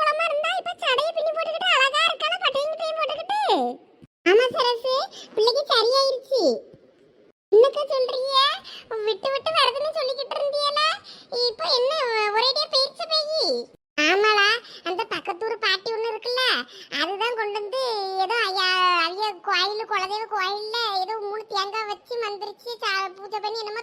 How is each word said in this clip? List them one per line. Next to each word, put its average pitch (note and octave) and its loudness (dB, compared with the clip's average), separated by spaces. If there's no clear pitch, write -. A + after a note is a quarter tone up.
குளமா D#5 2
இருந்தா, D#5 -2
இப்ப F5 -8
சடையை D5 0
பின்னி D#5 -2
போட்டுக்கிட்டு E5 -2
அழகா C5+ 4
இருக்காளா, E5 -2
பட்டையும் D5 0
கிட்டையும் D#5+ -4
போட்டுக்கிட்டு. D#5+ -2
ஆமா A#4 8
சரசு, B4 0
பிள்ளைக்கு A#4+ 2
சரியாயிருச்சு. B4+ 2
என்னக்கா C5+ 8
சொல்றீங்க? C5 -2
விட்டு G#4+ -2
விட்டு C#5 -2
வருதுன்னு C#5+ 0
சொல்லிக்கிட்டு C5 -4
இருந்தியல, C#5+ 0
இப்ப A#4 -6
என்ன B4+ 2
ஒரேடியா C5+ 0
போயிருச்சு C#5 -2
பேயி? D#5 -2
ஆமாடா, G4+ 4
அந்த F#4 -4
பக்கத்தூர் G#4 -6
பாட்டி F#4+ 0
ஒண்ணு A4+ -2
இருக்குல்ல, A#4+ -2
அதுதான் G4+ -2
கொண்டு G#4 -2
வந்து G#4 -4
ஏதோ G4 0
ஐயா, F#4+ 0
அவிய F#4+ -2
கோயில், G4+ 0
குலதெய்வ G4+ -2
கோயில்ல G#4 -4
ஏதோ G4+ -4
மூணு G#4 -6
தேங்காய் G4+ -2
வச்சு A4 -10
மந்திரிச்சு G4+ -8
சா-, G4 -2
பூஜை G4+ -8
பண்ணி G#4+ -6
என்னமோ G#4+ -8